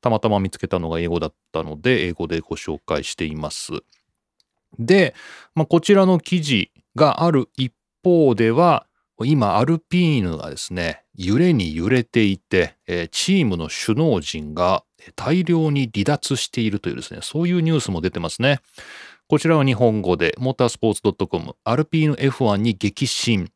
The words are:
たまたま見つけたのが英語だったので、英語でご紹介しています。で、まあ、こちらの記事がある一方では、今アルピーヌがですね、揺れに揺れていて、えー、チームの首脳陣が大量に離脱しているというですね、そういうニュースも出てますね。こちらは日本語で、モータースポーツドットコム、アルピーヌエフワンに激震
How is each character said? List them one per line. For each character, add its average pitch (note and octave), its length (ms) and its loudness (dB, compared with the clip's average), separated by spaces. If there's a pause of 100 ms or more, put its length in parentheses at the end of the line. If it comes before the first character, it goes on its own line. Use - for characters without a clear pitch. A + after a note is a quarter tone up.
た B2+ 80 0
ま A2 100 2
た A2 100 0
ま G#2 100 2
見 F#2+ 100 -2
つ - 100 -16
け F#2 80 -6
た F#2 120 -2
の E2 100 -6
が E2 100 -4
英 E2+ 80 -4
語 E2+ 120 -2
だ D#2+ 80 -4
っ D#2 60 -10 (180)
た D#2+ 120 -6
の D2+ 160 -12
で、 G2+ 280 0
英 F2 40 -4
語 E2+ 160 -6
で E2 120 -4
ご D#2+ 160 -10
紹 D#2 300 -10
介 D2+ 180 -2
し - 120 -10
て E2+ 100 -6
い D2+ 100 -8
ま D2+ 160 -8
す。 - 220 -12 (1040)
で、 F3 380 2 (400)
ま D#3+ 80 2
あ、 - 20 0
こ E3 160 2
ち G3+ 120 4
ら G3 120 6
の F#3 140 4
記 F3+ 220 -2
事 C3 300 0 (240)
が D3 280 2
あ E3+ 80 2
る C3+ 260 0
一 C3 160 -4 (300)
方 D#3+ 320 4
で A2+ 160 2
は、 D#3 340 2 (400)
今 A#2+ 320 2
ア A#2+ 80 2
ル D#3+ 140 0
ピ E3 400 0
ー G2+ 40 -2
ヌ E2 140 -4
が D#2 120 -10
で - 80 -14
す - 160 -12
ね、 E2+ 300 -6 (120)
揺 F#2+ 240 0
れ F3 140 4
に F2 220 -2
揺 E2+ 140 -2
れ B2+ 140 2
て A#2 200 0
い G2 140 0
て、 - 380 -2 (100)
え F2 180 -6
ー、 E2 60 -10
チ - 240 -2
ー F#3 120 4
ム F#2+ 120 0
の D#2+ 100 -6
首 A2 320 -4
脳 C#3+ 220 2
陣 D2+ 320 -10
が F2+ 300 0 (320)
大 F3 280 0
量 D#3+ 280 0
に C#3 220 0
離 G2+ 100 -2
脱 C#3+ 320 -2
し - 140 -6
て - 120 -6
い A2 80 0
る G2+ 100 -4
と - 100 -6
い - 40 -6
う - 20 -8
で - 60 -12
す - 120 -14
ね、 - 80 -14
そ D#3 220 -4
う F3 40 0
い F3 60 0
う F3 80 2
ニ D#3+ 100 2
ュ D#3+ 60 2
ー - 20 2
ス - 120 -6
も E2+ 100 -2
出 F2+ 100 -2
て - 80 -8
ま E2 100 -4
す - 120 -8
ね。 C3+ 180 2 (680)
こ D3+ 120 2
ち - 80 -2
ら E3 100 4
は C#3 80 2
日 C3+ 80 2
本 A2 280 2
語 F2+ 160 2
で、 D#2+ 200 0
モ B2+ 140 -4
ー - 20 -4
タ B2+ 120 2
ー A#2 40 2
ス - 80 -10
ポ A2+ 140 2
ー G2+ 40 0
ツ - 80 -14
ド G#2+ 60 4
ッ F#2 40 -2
ト - 140 -4
コ F2+ 120 -4
ム、 C#2 240 -14
ア A2+ 120 0
ル D3+ 100 0
ピ D#3 220 0
ー - 20 2
ヌ C#3+ 100 0
エ C3+ 100 2
フ C3 160 -2
ワ G#2 100 2
ン G2+ 80 0
に A#2 120 2
激 G#2 320 -4
震 G2+ 480 -2